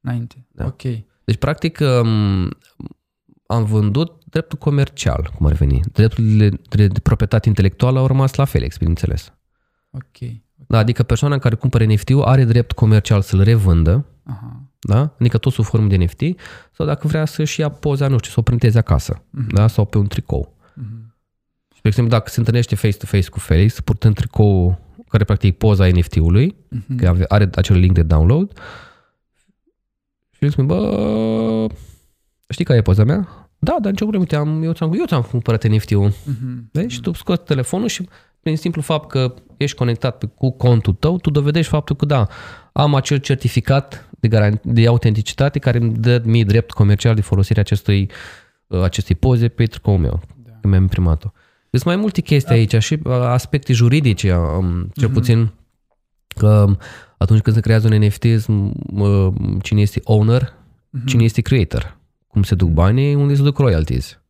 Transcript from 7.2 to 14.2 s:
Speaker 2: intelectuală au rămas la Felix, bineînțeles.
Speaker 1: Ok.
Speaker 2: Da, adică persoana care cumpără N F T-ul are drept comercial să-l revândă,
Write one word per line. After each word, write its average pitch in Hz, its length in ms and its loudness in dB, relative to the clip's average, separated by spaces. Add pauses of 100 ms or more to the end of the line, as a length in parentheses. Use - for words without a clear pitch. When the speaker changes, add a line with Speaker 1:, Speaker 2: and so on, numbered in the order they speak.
Speaker 2:
intelectuală 117 520 0
au 131 80 0
rămas 135 280 0
la 139 100 0
Felix, - 320 -4
bineînțeles. - 560 -4 (580)
Speaker 1:
Ok. 123 400 -16 (360)
Speaker 2:
Da, 113 100 0
adică 113 260 2
persoana 143 340 0
care 113 180 0
cumpără 113 300 0
N 107 100 2
F 101 80 -2
T-ul 135 200 2
are 131 200 4
drept 117 280 2
comercial 107 500 2
să-l 95 220 2
revândă, 98 640 4 (180)